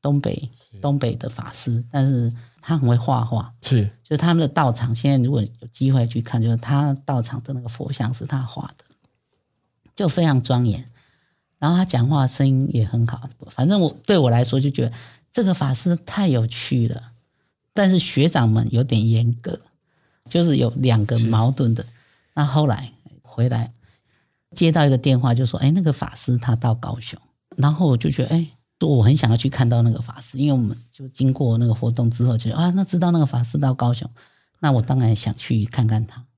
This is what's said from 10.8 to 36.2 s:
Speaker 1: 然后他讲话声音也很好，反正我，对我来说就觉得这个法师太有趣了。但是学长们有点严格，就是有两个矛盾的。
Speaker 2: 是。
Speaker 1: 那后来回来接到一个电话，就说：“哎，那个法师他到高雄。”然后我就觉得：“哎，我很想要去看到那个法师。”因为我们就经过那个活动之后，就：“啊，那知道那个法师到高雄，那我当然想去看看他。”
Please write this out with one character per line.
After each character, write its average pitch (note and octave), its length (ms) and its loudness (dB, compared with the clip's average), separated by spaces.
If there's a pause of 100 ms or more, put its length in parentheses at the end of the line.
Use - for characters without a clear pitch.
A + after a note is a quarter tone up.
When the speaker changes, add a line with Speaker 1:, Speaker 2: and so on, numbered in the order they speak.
Speaker 1:
然 D3 100 0
后 F3 80 2
他 F#3 80 2
讲 B2 240 0
话 C#3+ 160 2
声 C3+ 220 0
音 C3+ 260 2
也 A2+ 100 0
很 A#2 220 0
好， A#2+ 240 -8 (220)
反 C3 180 0
正 G3+ 100 2
我， E3 160 0 (120)
对 G3+ 100 4
我 B2+ 140 4
来 A#2+ 120 4
说 B2+ 160 0
就 C#3 100 0
觉 C3+ 140 -2
得 A#2+ 80 -2 (400)
这 - 120 0
个 F#3+ 100 2
法 C#3+ 200 -2
师 F3 220 0 (100)
太 G3+ 220 -2
有 A#2+ 180 2
趣 A#2 420 -2
了。 - 240 -8 (640)
但 G3 160 2
是 F#3 100 4
学 D3+ 300 2
长 B2 180 2
们 A2 240 2
有 A#2+ 120 2
点 A2+ 260 0
严 A#2 320 2
格， - 180 -8 (680)
就 E3+ 140 2
是 D#3+ 140 2
有 A#2 200 2
两 A#2 280 4
个 A#2 140 -2
矛 A2+ 320 2
盾 B2 220 0
的。 A#2 100 -4
Speaker 2:
是。 - 60 -14 (460)
Speaker 1:
那 D3 100 0
后 D3 220 0
来 B2 260 -4 (300)
回 A#2+ 260 -2
来 A#2 240 -4 (840)
接 E3 160 2
到 D3+ 140 4
一 C#3+ 40 6
个 C3 80 4
电 C3 220 2
话， B2 140 2
就 B2+ 120 2
说 - 160 -4
：“哎， C3+ 100 4
那 F#3 100 2
个 D#3+ 100 2
法 - 240 -6
师 B2 220 -2
他 A#2 180 0
到 A#2 200 0
高 A#2 240 -10
雄。” - 200 -14 (380)
然 C#3+ 160 2
后 E3 140 0
我 B2+ 100 2
就 D#3 120 -2
觉 C#3+ 140 -2
得 - 120 -6
：“哎， E3 120 0 (340)
我 C#3+ 220 4
很 B2 140 6
想 - 140 0
要 A#2 60 2
去 C#3 120 -2
看 C3 180 0
到 A#2+ 140 2
那 A#2 80 4
个 A2+ 100 -2
法 - 220 -12
师。” - 160 -14
因 C#3+ 100 0
为 C#3+ 60 2
我 C3+ 40 2
们 A2+ 200 -2 (140)
就 C3+ 180 -18
经 C3 220 0
过 A#2+ 260 0
那 A#2+ 80 2
个 A#2 80 2
活 A2+ 160 -2
动 A#2+ 200 0
之 A#2 140 -2
后， B2 140 2
就 A2+ 160 -2
：“啊， F3 180 0
那 F#3+ 120 0
知 F3+ 160 -2
道 F3 100 2
那 E3+ 80 2
个 D3+ 80 4
法 B2 180 -2
师 A#2+ 140 -4
到 C3+ 160 0
高 A#2+ 180 0
雄， - 160 -4 (520)
那 D3 120 0
我 A#2+ 100 2
当 C3 180 0
然 A#2 160 4
想 G#2+ 200 -4
去 A2 300 -2
看 - 220 -2
看 A2 180 0
他。” - 180 -20 (140)